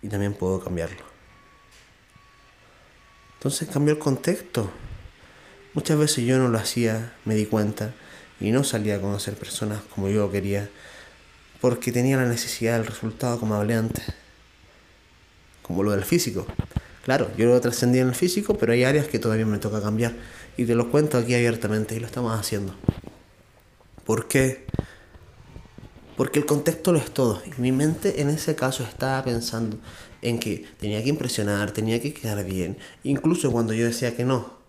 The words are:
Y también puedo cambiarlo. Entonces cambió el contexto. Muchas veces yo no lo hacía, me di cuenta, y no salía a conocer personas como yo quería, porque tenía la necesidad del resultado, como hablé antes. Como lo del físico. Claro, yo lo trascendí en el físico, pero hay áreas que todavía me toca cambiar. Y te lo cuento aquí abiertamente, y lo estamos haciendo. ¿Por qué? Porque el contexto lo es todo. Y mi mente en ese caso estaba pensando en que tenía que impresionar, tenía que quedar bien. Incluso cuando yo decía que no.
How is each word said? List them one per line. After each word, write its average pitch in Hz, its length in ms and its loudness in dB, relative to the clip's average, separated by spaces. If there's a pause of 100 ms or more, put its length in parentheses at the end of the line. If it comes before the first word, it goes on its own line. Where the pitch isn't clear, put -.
Y 104 60 -8
también 101 260 0
puedo 92 280 -2
cambiarlo. 87 400 -6 (2250)
Entonces 139 300 -4
cambió 147 260 2
el 151 40 -4
contexto. 123 720 -2 (1040)
Muchas 151 240 2
veces 147 260 2
yo 127 140 4
no 127 100 4
lo 113 100 2
hacía, 113 560 0 (100)
me 110 100 0
di 107 120 2
cuenta, 107 460 0 (480)
y 101 120 2
no 135 120 4
salía 107 320 0
a 95 40 -2
conocer 98 340 -4
personas 107 480 -6 (120)
como 98 140 -2
yo 101 220 2
quería, 101 400 -2 (880)
porque 123 320 2
tenía 123 240 4
la 127 100 4
necesidad 117 520 0
del 110 80 -2
resultado, 117 540 -4
como 110 140 0
hablé 104 200 2
antes. 113 300 -2 (1600)
Como 90 200 -2
lo 104 80 2
del 98 140 0
físico. 165 420 0 (580)
Claro, 127 320 2
yo 113 100 4
lo 123 140 8
trascendí 120 380 2
en 127 100 4
el 127 60 0
físico, 202 420 0
pero 117 160 2
hay 123 120 6
áreas 143 240 4
que - 100 -2
todavía 110 280 2
me 104 120 2
toca 104 240 -2
cambiar. 113 320 0 (420)
Y 123 80 2
te 117 100 2
lo 120 160 2
cuento 151 280 4
aquí 120 160 2
abiertamente, 113 600 2
y 113 60 -4
lo 117 60 -6
estamos 113 320 -2
haciendo. 98 360 -4 (1300)
¿Por 110 240 0
qué? 131 380 2 (1500)
Porque 135 220 2
el 147 80 2
contexto 165 460 2
lo 160 60 6
es - 120 -2
todo. 113 340 0
Y 127 160 -10
mi 127 120 2
mente 156 480 0
en 143 100 2
ese 151 240 -2
caso 131 300 -2
estaba 131 400 -4
pensando 113 540 -4 (440)
en 117 160 0
que 107 280 -4 (120)
tenía 104 240 -2
que 131 60 0
impresionar, 104 640 -2
tenía 110 280 0
que 147 140 -6
quedar 104 300 -4
bien. 92 340 -4 (240)
Incluso 151 480 2
cuando 117 220 2
yo 113 120 2
decía 117 300 0
que 120 100 -2
no. 127 440 -2